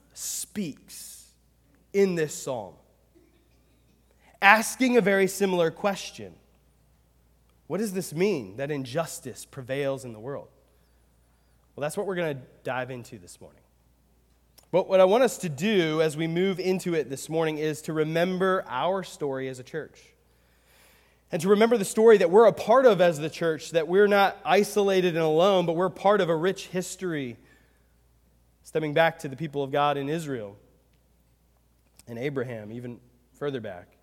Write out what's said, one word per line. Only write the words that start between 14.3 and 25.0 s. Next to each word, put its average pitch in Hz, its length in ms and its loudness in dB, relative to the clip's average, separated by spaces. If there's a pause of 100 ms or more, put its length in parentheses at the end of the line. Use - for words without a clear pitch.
But 185 180 0
what 190 100 6
I 190 60 8
want 214 180 4
us - 160 0
to 185 100 -6
do 160 520 2
as 156 160 0
we 165 80 -2
move 180 340 0
into 180 360 -2
it 147 160 -2
this - 180 -10
morning 156 300 -2
is 156 240 -4
to 165 100 -8
remember 180 720 0
our 165 360 -4
story 135 440 -8
as 127 120 -12
a 123 40 -18
church. - 380 -14 (1300)
And 180 100 -4
to 185 80 2
remember 226 280 6
the 196 80 -4
story 220 320 6
that 175 140 2
we're 220 160 8
a 185 60 6
part 254 340 4
of 196 120 6
as 175 200 4
the 156 100 -6
church, 165 420 -4
that 160 160 0
we're 196 200 4
not 196 360 2
isolated 190 720 2